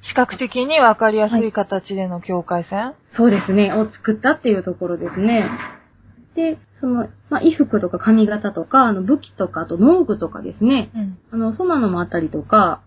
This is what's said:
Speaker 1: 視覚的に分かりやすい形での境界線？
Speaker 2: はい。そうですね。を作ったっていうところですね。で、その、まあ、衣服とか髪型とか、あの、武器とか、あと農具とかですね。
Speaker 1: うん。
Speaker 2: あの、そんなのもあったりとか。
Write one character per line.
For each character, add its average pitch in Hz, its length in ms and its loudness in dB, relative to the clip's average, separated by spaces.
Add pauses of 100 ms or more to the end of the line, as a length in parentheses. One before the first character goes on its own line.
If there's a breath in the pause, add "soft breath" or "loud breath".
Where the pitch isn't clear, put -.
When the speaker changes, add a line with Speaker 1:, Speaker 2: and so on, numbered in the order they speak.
Speaker 1:
視 - 80 -12
覚 247 240 0
的 247 280 -4
に 302 160 2
分 226 180 4
か 220 100 2
り 214 80 -2
や 214 120 2
す 226 80 0
い 220 160 -2
形 196 420 -6
で 190 120 -4
の 175 120 -8
境 175 240 -6
界 175 220 -4
線？ 196 140 -6
Speaker 2:
は 247 120 -8
い。 - 40 -18 (200)
そ 233 120 4
う 226 40 6
で 196 140 2
す 190 80 -2
ね。 202 180 4
を 214 180 0
作 - 260 -4
っ - 20 -
た 262 140 0
っ 311 100 -2
て 254 80 0
い 208 60 4
う 185 80 -4
と 180 120 -6
こ 180 140 -8
ろ 175 80 -4
で 170 120 -8
す - 120 -10
ね。 220 280 2 (840)
で、 330 220 -2 (240)
そ 269 60 -4
の、 240 200 -2 (220)
ま 294 80 -2
あ、 - 20 -2
衣 320 160 4
服 220 240 0
と 185 100 -4
か 175 100 -6
髪 220 260 4
型 208 260 -2
と 165 140 -8
か、 269 200 4
あ 226 60 2
の、 185 120 -2
武 269 160 2
器 - 180 -20
と 185 100 -2
か、 160 140 -8
あ 170 40 -6
と 165 120 -6
農 311 260 6
具 214 160 -2
と 165 80 -6
か - 140 -12
で 175 160 -12
す 208 80 0
ね。 269 280 2
Speaker 1:
う 226 60 -8
ん。 196 180 -8 (140)
Speaker 2:
あ 226 60 -8
の、 226 160 -2
そ 370 100 -6
ん 359 60 0
な 320 100 0
の 226 100 0
も 175 120 -2
あ 175 40 -4
っ - 40 -16
た 175 100 -4
り 160 100 -4
と 156 120 -8
か。 190 460 2